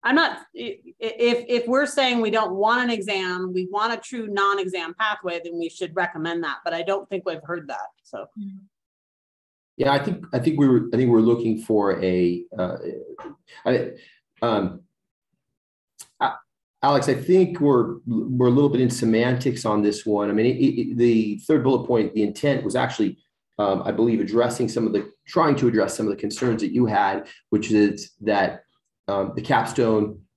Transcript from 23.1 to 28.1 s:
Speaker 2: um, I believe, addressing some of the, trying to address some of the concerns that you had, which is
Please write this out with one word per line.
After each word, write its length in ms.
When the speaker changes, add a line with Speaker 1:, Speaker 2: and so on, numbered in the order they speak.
Speaker 2:
um, 260
I 60
believe, 280
addressing 480
some 200
of 60
the, 180
trying 300
to 100
address 280
some 120
of 20
the 100
concerns 440
that 80
you 160
had, 400
which 200
is 500